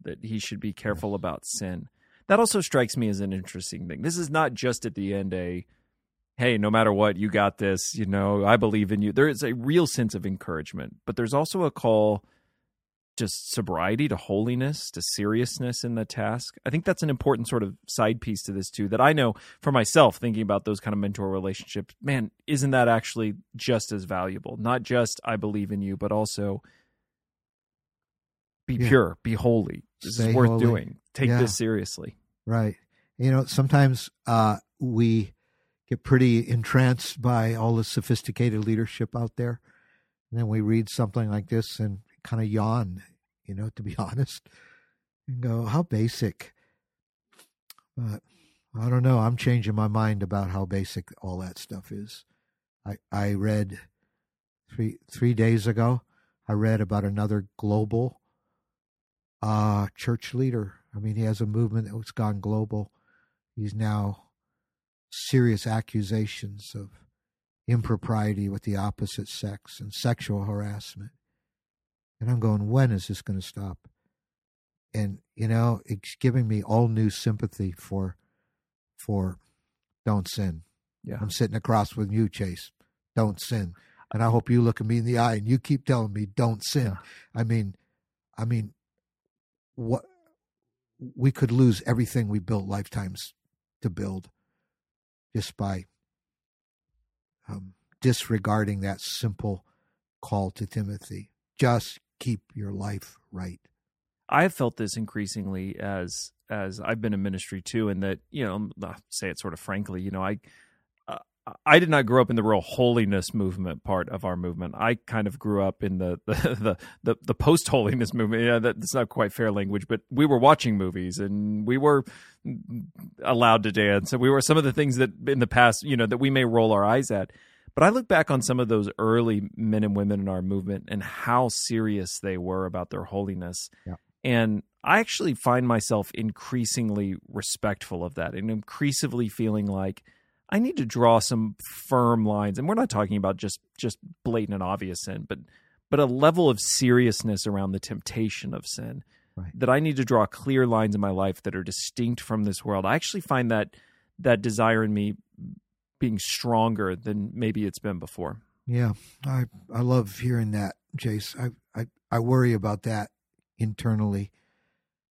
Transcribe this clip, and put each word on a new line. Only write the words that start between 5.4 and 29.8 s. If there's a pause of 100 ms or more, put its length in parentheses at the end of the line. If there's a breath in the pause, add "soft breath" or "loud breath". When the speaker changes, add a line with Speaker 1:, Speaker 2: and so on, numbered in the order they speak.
Speaker 1:
"Hey,
no
matter
what,
you
got
this,
you
know,
I
believe
in
you."
There
is
a
real
sense
of
encouragement, (100)
but
there's
also
a
call (920)
to
sobriety,
to
holiness,
to
seriousness
in
the
task. (100)
I
think
that's
an
important
sort
of (100)
side
piece
to
this
too,
that
I
know (280 loud breath)
for
myself,
thinking
about
those
kind
of
mentor
relationships,
man, (160)
isn't
that
actually (200)
just
as
valuable?
Not
just,
"I
believe
in
you,"
but
also, (2000 soft breath)
"Be
Speaker 2:
Yeah.
Speaker 1:
pure,
be
holy. (180)